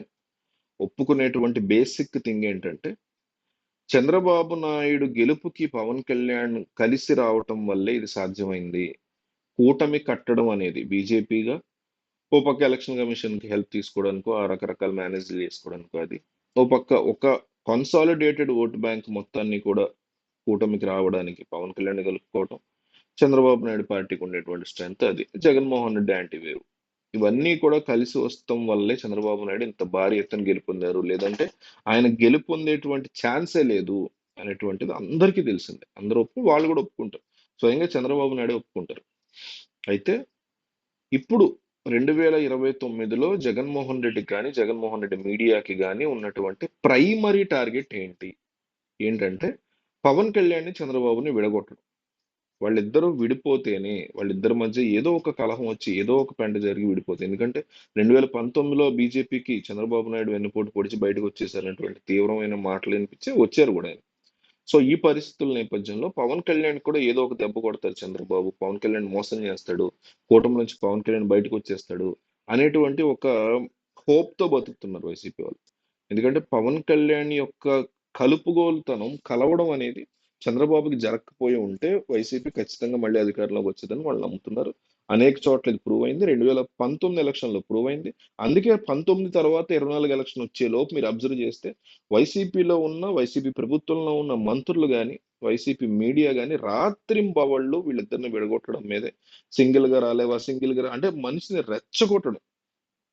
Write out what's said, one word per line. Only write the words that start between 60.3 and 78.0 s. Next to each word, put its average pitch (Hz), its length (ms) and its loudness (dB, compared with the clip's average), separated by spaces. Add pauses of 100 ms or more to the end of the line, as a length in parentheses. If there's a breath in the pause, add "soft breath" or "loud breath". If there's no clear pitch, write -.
వెన్నుపోటు 104 400 -4
పొడిచి 101 260 -4
బయటకు 104 280 0
వచ్చేసారనేటువంటి 95 800 -8
తీవ్రమైన 104 560 0
మాటలు 95 320 -2
వినిపించే 104 440 -4
వచ్చారు 127 360 6
కూడా 87 160 -4
ఆయన. 80 120 -16 (640)
So 156 140 6
ఈ 135 160 4
పరిస్థితుల 147 560 0
నేపథ్యంలో 107 560 -4
పవన్ 147 340 -4
కళ్యాణ్ 156 360 0
కూడా 151 200 0
ఏదో 127 240 2
ఒక 123 140 -4
దెబ్బ 107 220 -4
కొడతారు 107 380 -4
చంద్రబాబు, 95 580 -4
పవన్ 98 240 -4
కళ్యాణ్ 107 280 -2
మోసం 101 340 -4
చేస్తాడు, 92 440 -4 (460 soft breath)
కూటమి 120 260 8
నుంచి 117 240 -2
పవన్ 104 220 0
కళ్యాణ్ 110 240 0
బయటకు 104 280 4
వచ్చేస్తాడు 92 540 -6 (380)
అనేటువంటి 143 560 2
ఒక 139 220 0 (720)
హోప్‌తో 151 480 2
బతుకుతున్నారు 98 600 -4
వైసీపీ - 360 -12
వాళ్ళు. - 160 -12 (520)
ఎందుకంటే 127 300 2 (100)
పవన్ 127 320 0
కళ్యాణ్ 151 500 2
యొక్క 139 320 -6 (500)